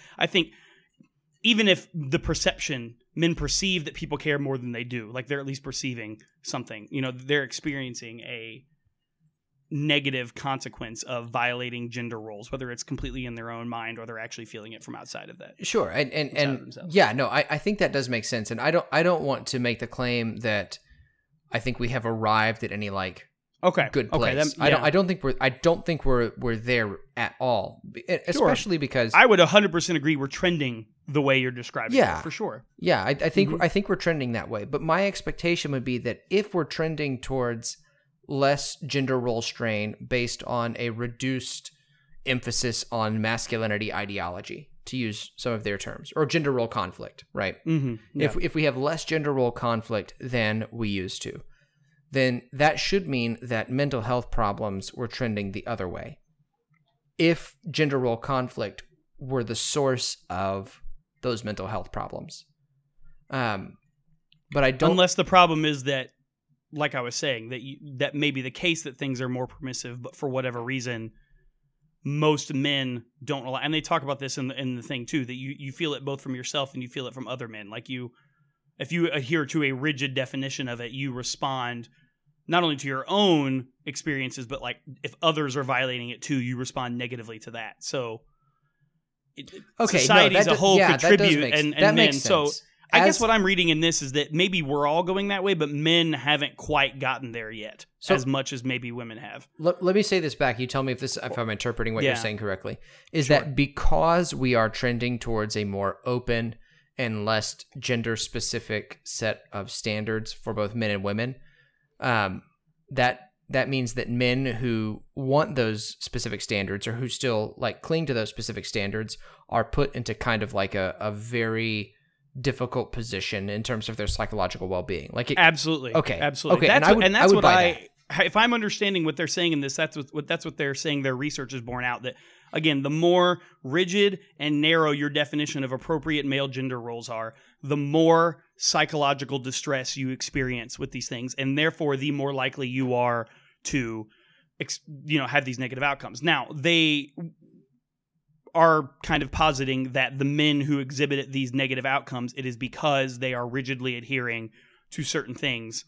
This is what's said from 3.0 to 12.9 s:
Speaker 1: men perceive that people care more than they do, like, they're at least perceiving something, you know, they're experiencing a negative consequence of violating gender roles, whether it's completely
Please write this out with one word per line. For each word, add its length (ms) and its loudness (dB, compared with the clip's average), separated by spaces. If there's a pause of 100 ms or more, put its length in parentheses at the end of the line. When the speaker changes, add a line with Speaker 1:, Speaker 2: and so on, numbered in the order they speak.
Speaker 1:
men 200 2
perceive 500 -2
that 100 -10
people 220 -6
care 220 0
more 180 -2
than 140 -8
they 140 -8
do, 260 -8
like, 160 -10
they're 140 -2
at 40 -8
least 180 -8
perceiving 560 -8 (220)
something, 480 -10
you 120 -4
know, 100 -2
they're 320 -2
experiencing 800 -8
a 440 -14 (1040)
negative 680 0
consequence 680 -8
of 260 -8
violating 600 -4
gender 300 -8
roles, 320 -14
whether 200 -8
it's 120 -10
completely 420 -8